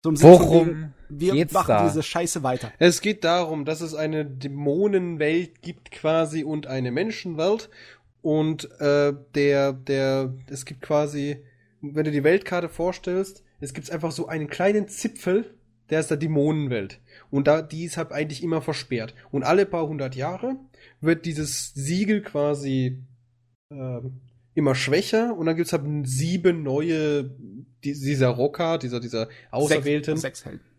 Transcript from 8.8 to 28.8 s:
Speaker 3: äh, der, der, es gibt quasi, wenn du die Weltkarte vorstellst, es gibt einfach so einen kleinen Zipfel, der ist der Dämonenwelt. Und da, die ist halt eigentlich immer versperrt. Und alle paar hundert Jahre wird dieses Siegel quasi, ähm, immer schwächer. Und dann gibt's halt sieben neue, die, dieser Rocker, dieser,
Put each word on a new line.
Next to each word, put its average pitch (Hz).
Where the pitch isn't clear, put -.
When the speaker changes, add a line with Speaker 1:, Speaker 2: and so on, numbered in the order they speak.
Speaker 3:
äh, 143
der, 139
der, 135
es 135
gibt 143
quasi, 147
wenn 147
du 156
die 143
Weltkarte 175
vorstellst, 185
es 131
gibt -
einfach 160
so -
einen 156
kleinen 202
Zipfel, -
der 156
ist 156
der 156
Dämonenwelt. 143
Und 139
da, 156
die 156
ist 170
halt 160
eigentlich 151
immer 165
versperrt. 120
Und 135
alle 185
paar 170
hundert 139
Jahre 180
wird 160
dieses 151
Siegel 190
quasi, 139
ähm, 131
immer 143
schwächer. 202
Und 165
dann 165
gibt's 170
halt 147
sieben 165
neue, 147
die, 143
dieser 135
Rocker, 147
dieser, 123